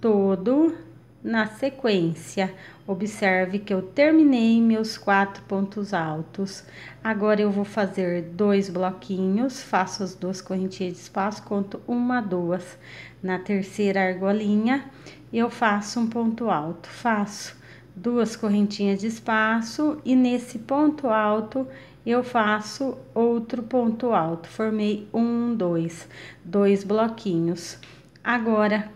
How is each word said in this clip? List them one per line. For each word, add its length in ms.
todo 720
na 220
sequência. 1120
Observe 720
que 120
eu 120
terminei 800
meus 360
quatro 460
pontos 500
altos. 720
Agora 360
eu 120
vou 140
fazer 580
dois 440
bloquinhos, 920
faço 400
as 140
duas 260
correntinhas 520
de 80
espaço, 420
conto 440
uma, 320
duas. 600
Na 160
terceira 680
argolinha, 800
eu 200
faço 480
um 80
ponto 420
alto, 400
faço 680
duas 360
correntinhas 640
de 80
espaço 1000
e 100
nesse 440
ponto 480
alto 600
eu 180
faço 720
outro 520
ponto 500
alto. 340
Formei 640
um, 440
dois, 520
dois 380
bloquinhos. 960
Agora, 720